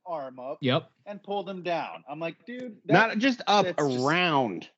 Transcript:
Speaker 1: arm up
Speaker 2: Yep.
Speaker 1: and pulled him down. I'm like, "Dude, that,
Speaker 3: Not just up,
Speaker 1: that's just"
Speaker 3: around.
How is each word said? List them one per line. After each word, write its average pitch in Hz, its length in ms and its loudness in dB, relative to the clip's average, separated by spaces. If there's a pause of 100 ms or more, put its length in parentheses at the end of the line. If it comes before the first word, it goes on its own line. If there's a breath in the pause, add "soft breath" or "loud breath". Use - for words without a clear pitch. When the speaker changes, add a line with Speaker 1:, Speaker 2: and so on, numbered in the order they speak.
Speaker 1:
arm 139 320 -8
up 135 220 -10
Speaker 2:
Yep. 139 280 0 (180)
Speaker 1:
and 202 140 -12
pulled 196 300 -6
him 180 140 -10
down. 143 440 -4
I'm 147 120 -10
like, 165 260 -10
"Dude, 247 380 -12
that, 190 80 0
Speaker 3:
Not 214 260 4
just 247 300 2
up, 202 160 6
Speaker 1:
that's 180 120 -2
just" 131 300 2
Speaker 3:
around. 143 720 2